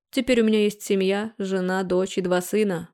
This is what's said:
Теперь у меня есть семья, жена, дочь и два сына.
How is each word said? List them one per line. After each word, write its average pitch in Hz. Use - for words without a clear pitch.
Теперь 247
у -
меня 214
есть 208
семья, 196
жена, 185
дочь 185
и -
два 180
сына. 185